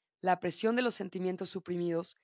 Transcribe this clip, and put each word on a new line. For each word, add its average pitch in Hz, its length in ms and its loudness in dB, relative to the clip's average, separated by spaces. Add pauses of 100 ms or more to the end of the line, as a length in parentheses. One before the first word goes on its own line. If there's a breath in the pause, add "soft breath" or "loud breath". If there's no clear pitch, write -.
(200)
La 185 200 2
presión 220 340 0
de 247 80 4
los 240 140 2
sentimientos 185 540 -4
suprimidos 175 720 -2